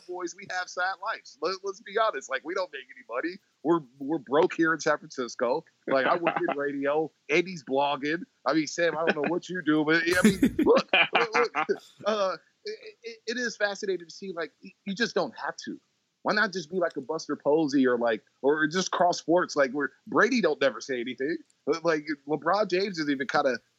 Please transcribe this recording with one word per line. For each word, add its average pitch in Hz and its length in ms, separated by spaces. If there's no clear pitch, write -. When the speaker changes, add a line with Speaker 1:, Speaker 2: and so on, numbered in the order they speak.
Speaker 1:
boys, 180 280
we 196 100
have 180 120
sad 185 260
lives. 202 380
Let, 185 220
let's 196 160
be 208 180
honest. 180 320
Like, 131 140
we 170 100
don't 185 180
make 135 100
any 127 300
money. 160 260
We're, 165 160
we're 143 200
broke 147 360
here 165 180
in 160 80
San 151 180
Francisco. 127 680
Like, 131 180
I 160 100
work 170 200
in 143 80
Speaker 2:
<laughs> - 0
Speaker 1:
radio. 143 540
Andy's 175 400
blogging. 143 540
I 139 80
mean, 156 140
Sam, 165 280
I 165 80
don't 165 200
know - 40
what 170 200
you 180 180
do, 151 180
but, 156 120
I 180 220
mean, 185 360
look, - 240
look, 156 220
look, 156 220
Speaker 2:
<laughs> - 500
Speaker 1:
uh, 196 300
it, 214 140
it, 226 140
it 233 100
is 247 200
fascinating 190 500
to 156 80
see, 190 200
like, 160 180
y-, 190 80
you 196 80
just 214 200
don't 156 220
have 147 280
to. 101 120
Why 165 120
not 208 180
just 160 180
be 185 80
like 170 180
a 147 40
Buster 151 340
Posey 143 520
or, 123 120
like, 113 240
or 156 260
just 175 240
cross 175 260
sports? 165 380
Like, 135 160
where 143 180
Brady 208 340
don't 151 200
never 113 200
say 123 200
anything. 131 360
But, 156 180
like, 156 200
LeBron 170 420
James 185 280
has 147 120
even 135 160
kinda 139 320